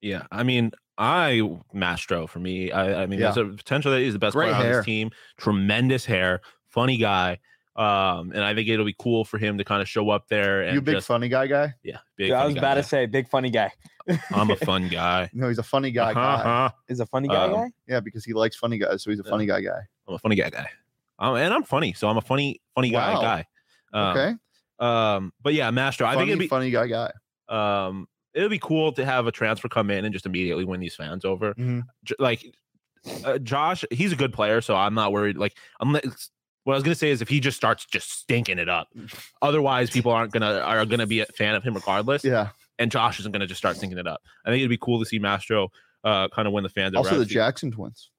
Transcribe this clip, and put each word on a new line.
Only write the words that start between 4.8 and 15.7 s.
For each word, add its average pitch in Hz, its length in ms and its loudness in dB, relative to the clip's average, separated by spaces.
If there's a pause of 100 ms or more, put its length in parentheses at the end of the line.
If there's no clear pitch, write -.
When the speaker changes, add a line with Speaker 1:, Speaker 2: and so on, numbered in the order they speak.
Speaker 1:
team. 110 260 -2 (280)
Tremendous 110 680 2
hair, 92 360 2 (280)
funny 127 300 2
guy. 92 400 2 (360)
Um, 95 580 0
and 104 120 0
I 104 100 0
think 110 140 -2
it'll 110 160 2
be 104 140 -2
cool 117 260 0
for - 140 -8
him 104 180 -2
to 101 80 -4
kinda 101 220 0
show 107 240 0
up 101 180 0
there 101 340 2
and 90 120 -2
Speaker 2:
You 143 60 2
a - 20 -6
big 131 140 0
Speaker 1:
just 92 100 -4
Speaker 2:
funny 120 240 0
guy 131 160 2
guy? 143 260 0 (100)
Speaker 1:
Yeah, - 160 -12 (180)
big 98 120 -2
Speaker 3:
Dude, 98 60 2
I 127 60 2
Speaker 1:
funny 143 80 2
Speaker 3:
was 147 80 0
Speaker 1:
guy - 40 -2
Speaker 3:
about 139 140 2
Speaker 1:
guy. 139 80 2
Speaker 3:
to - 60 -4
say, 131 180 2
big 123 240 -2
funny 127 180 0
guy. 110 240 0 (340)
<laughs> 170 240 -2
Speaker 1:
I'm 107 200 2
a 101 60 2
fun 92 320 -2
guy. 87 440 0
Speaker 2:
No, 127 160 -4
he's 117 100 -2
a 113 40 -4
funny 135 280 0